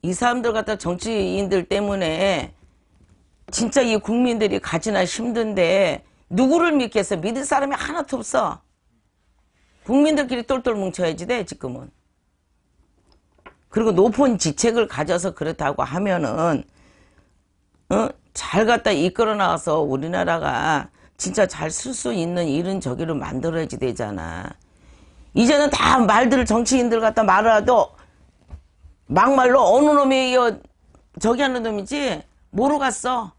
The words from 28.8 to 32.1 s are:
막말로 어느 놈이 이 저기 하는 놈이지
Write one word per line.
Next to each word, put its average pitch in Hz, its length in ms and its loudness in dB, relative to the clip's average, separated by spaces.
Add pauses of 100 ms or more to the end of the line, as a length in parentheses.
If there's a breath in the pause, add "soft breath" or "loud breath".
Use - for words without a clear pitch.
막말로 254 560 4 (120)
어느 294 160 6
놈이 269 420 2
이 254 40 4 (840)
저기 240 220 2
하는 254 200 -2
놈이지 220 600 -4 (280)